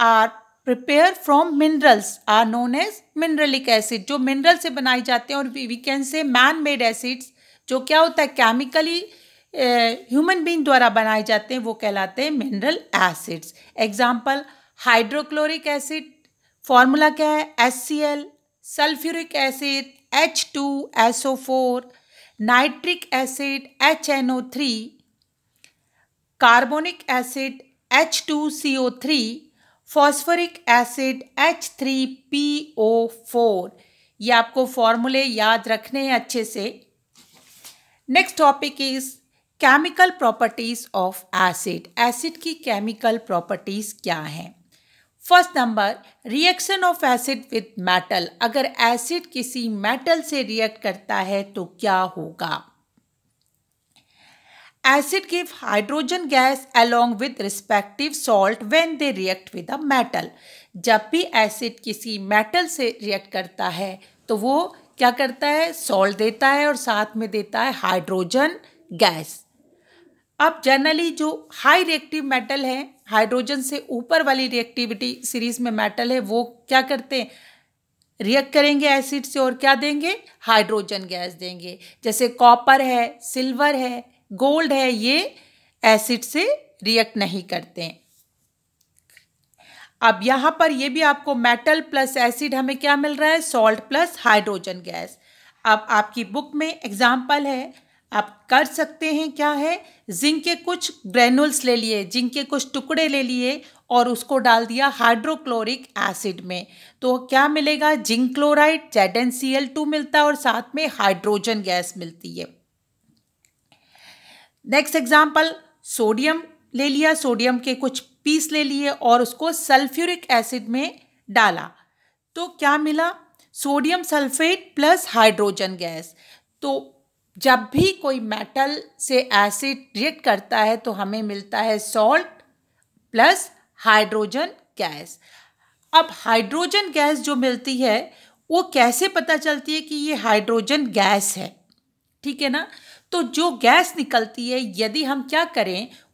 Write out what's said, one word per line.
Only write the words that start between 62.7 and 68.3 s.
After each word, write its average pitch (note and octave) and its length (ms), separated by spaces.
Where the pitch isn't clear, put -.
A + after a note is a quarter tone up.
रिएक्ट G3 280
करता F#3 380
है F#3 300
तो A3 100
वो C#4 400
क्या B3 140
करता C4+ 360
है? D#4+ 260
सॉल्ट G3 440
देता A3 300
है C#4+ 200
और C#4+ 80
साथ G#3+ 300
में A3 140
देता G#3+ 300
है C4 120
हाइड्रोजन F#3 880